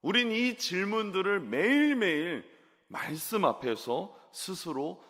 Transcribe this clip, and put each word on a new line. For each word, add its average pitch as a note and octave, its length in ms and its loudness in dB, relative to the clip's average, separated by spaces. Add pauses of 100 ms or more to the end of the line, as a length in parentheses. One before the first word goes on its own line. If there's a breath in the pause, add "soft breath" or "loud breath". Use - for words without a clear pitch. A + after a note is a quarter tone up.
우린 A3+ 300 2
이 A#3+ 260 0
질문들을 G3 800 0
매일매일 G#3 1040 2 (440 soft breath)
말씀 D#3+ 580 -2
앞에서 B2 680 -2 (180 loud breath)
스스로 E3 760 -6